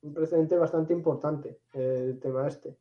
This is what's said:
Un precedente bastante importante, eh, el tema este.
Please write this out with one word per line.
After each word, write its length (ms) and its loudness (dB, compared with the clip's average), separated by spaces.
Un 100 -14
precedente 460 2
bastante 340 2
importante, 680 -2
eh, 380 -2
el 100 -6
tema 260 -2
este. 340 -8